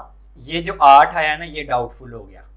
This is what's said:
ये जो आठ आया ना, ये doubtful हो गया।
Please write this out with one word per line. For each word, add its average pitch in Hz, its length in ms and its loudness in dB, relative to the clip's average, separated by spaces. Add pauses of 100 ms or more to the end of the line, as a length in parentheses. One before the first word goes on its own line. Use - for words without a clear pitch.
(440)
ये 156 180 -8
जो 190 200 -10
आठ 151 340 6
आया 156 220 -4
ना, 170 80 -16
ये 151 200 -14
doubtful 123 480 -8
हो 110 100 -20
गया। 95 200 -20 (140)